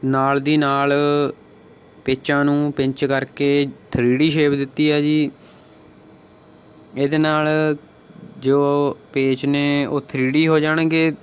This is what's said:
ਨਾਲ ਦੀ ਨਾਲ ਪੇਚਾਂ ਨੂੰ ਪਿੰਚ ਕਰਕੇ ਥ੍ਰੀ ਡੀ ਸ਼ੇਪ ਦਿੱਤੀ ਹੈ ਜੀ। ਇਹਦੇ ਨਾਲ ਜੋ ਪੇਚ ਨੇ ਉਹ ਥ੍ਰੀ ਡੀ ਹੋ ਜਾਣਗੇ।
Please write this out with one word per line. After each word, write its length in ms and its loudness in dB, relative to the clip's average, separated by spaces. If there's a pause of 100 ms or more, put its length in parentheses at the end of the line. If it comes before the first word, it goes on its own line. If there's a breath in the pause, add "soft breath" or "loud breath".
ਨਾਲ 340 2
ਦੀ 180 0
ਨਾਲ 360 2 (1120)
ਪੇਚਾਂ 400 0
ਨੂੰ 260 0
ਪਿੰਚ 340 -4
ਕਰਕੇ 640 0 (240)
ਥ੍ਰੀ 260 0
ਡੀ 120 2
ਸ਼ੇਪ 240 2
ਦਿੱਤੀ 380 -2
ਹੈ 100 2
ਜੀ। 280 0 (1700 loud breath)
ਇਹਦੇ 220 0
ਨਾਲ 300 2 (920)
ਜੋ 200 2 (540)
ਪੇਚ 320 0
ਨੇ 400 0
ਉਹ 160 -4
ਥ੍ਰੀ 300 -4
ਡੀ 160 2
ਹੋ 120 4
ਜਾਣਗੇ। 520 0 (120)